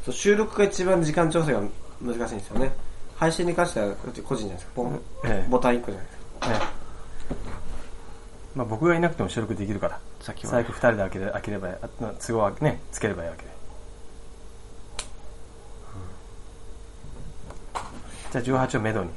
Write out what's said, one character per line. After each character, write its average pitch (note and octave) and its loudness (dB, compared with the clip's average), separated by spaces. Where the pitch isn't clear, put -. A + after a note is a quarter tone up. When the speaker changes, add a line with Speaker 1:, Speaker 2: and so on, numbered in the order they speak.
Speaker 1:
そ - 0
う、 - 0
収 G3+ 6
録 A3 2
が G#3 8
一 G3 4
番 F3+ 6
時 D3+ 4
間 E3 6
調 E3 4
整 C#3+ 4
が G#2 4
難 A#2 -2
し A#2+ -4
い A2+ -6
ん G2+ -4
で - -6
す - -8
よ G#2 2
ね。 C3+ 8
配 E3 4
信 F3 2
に E3+ 2
関 F3 4
し - -4
て A2+ 2
は、 G#2 4
だ G2+ 0
っ - -4
て - -8
個 C3+ 0
人 A2+ -2
じ G#2+ -2
ゃ - -2
な F2+ -4
い F2+ -6
で - -8
す - -10
か。 - -8
ポ B2 0
ン。 - -2
Speaker 2:
え A2 8
え。 B2 6
Speaker 1:
ボ B2 8
タ B2 6
ン B2 6
一 A#2+ 0
個 - -4
じ G2 -6
ゃ - -8
な - -2
い - -4
で - -12
す - -12
か。 - -8
Speaker 2:
え A2+ 4
え。 - 2
ま B2+ -2
あ、 - 0
僕 A2 2
が E3+ 8
い E3 4
な E3 4
く - -4
て - -2
も F#2+ 2
収 A#2 0
録 G#2 -2
で G2 -2
き G#2+ -2
る G2 0
か F2+ 2
ら。 - -4
Speaker 1:
さ - -10
っ - -8
き - -8
は。 - -4
Speaker 2:
最 A#2+ 4
悪 A#2+ -2
二 - -6
人 A#2+ 6
で G#2 0
開 G2 0
け F#2+ -4
れ-、 F#2+ -2
開 G2 -4
け G#2 -4
れ G2+ -2
ば、 F#2 -4
あ、 G2+ -8
都 - -4
合 A2 4
は G2+ 4
ね、 D3 2
つ - -8
け A2 0
れ F#2 -2
ば E2+ -6
い E2 -6
い - -4
わ - -8
け - -14
で。 - -12
う - -2
ん。 - -10
じ C#3 -2
ゃ - -2
あ、 - -4
十 C3 2
八 C3 0
を A2 2
め A2 0
ど G#2 0
に。 E2+ -6